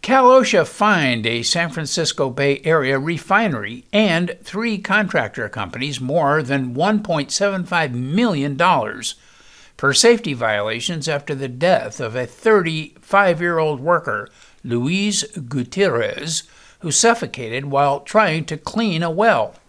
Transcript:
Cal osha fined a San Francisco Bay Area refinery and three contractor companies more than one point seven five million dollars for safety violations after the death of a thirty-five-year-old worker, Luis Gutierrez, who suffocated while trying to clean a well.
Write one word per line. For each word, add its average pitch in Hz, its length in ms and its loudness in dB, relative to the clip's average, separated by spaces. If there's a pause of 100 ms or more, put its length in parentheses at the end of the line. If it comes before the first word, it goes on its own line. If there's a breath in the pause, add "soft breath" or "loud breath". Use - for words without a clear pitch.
Cal 262 240 4
osha 247 420 6
fined 143 600 0
a 117 160 -2
San 170 260 -2
Francisco 156 640 -4
Bay 139 340 0
Area 139 340 2
refinery 147 920 -2
and 180 500 2
three 214 360 -4
contractor 175 720 -2
companies 123 500 -8
more 147 420 0
than 131 300 -2
one 202 300 0
point 156 280 -4
seven 196 340 -2
five 160 300 -2
million 143 640 0
dollars 131 600 0 (600 soft breath)
for 139 160 2
safety 226 400 4
violations 117 760 -2
after 143 260 -4
the 135 140 -6
death 127 520 0
of 117 160 -6
a 127 100 -4
thirty-five-year-old 165 1500 0
worker, 139 480 -2 (360 soft breath)
Luis 165 600 -2
Gutierrez, 139 1200 -4 (360 soft breath)
who 165 100 -6
suffocated 135 760 0
while 139 340 2
trying 170 460 0
to 151 100 -8
clean 185 460 -2
a 170 80 -2
well. 165 460 2 (120)